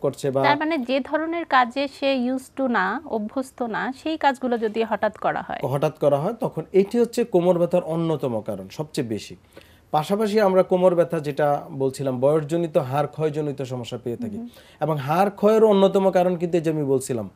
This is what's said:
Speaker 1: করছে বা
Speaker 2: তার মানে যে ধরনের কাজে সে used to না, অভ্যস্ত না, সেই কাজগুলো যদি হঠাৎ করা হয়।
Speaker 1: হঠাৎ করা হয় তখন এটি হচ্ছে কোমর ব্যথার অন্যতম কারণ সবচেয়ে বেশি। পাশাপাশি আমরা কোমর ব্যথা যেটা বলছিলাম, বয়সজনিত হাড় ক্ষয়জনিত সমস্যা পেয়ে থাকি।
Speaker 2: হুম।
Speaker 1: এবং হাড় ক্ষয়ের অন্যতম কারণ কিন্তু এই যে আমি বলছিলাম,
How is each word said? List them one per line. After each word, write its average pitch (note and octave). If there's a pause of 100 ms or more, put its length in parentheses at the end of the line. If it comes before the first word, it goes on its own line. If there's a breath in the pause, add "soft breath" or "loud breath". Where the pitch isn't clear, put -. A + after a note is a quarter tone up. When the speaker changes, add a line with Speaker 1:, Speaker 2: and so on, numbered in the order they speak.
Speaker 1:
করছে C#3
বা C3+
Speaker 2:
তার C#3+
মানে D#4
যে B3+
ধরনের D#4+
কাজে C4 (120)
সে C4+
used C4
to C4+
না, A3
অভ্যস্ত A3+
না, A3 (100)
সেই D#4
কাজগুলো B3+
যদি A3
হঠাৎ G#3+
করা D#3+
হয়। -
Speaker 1:
হঠাৎ C#3+
করা C#3+
হয় F#3
তখন E3
এটি G3
হচ্ছে A#3
কোমর F3+
ব্যথার F3
অন্যতম D#3
কারণ F#2+
সবচেয়ে D3+
বেশি। G#2 (560 soft breath)
পাশাপাশি G3+
আমরা F#3+
কোমর F3+
ব্যথা E3
যেটা C#3+
বলছিলাম, C3+
বয়সজনিত D#3
হাড় C#3+
ক্ষয়জনিত D3
সমস্যা B2
পেয়ে A#2
থাকি। A#3
Speaker 2:
হুম। A#3 (320 loud breath)
Speaker 1:
এবং D3+
হাড় D#3+
ক্ষয়ের G#3+
অন্যতম G3
কারণ F#3
কিন্তু E3+
এই E3
যে D#3+
আমি D#3
বলছিলাম, B2+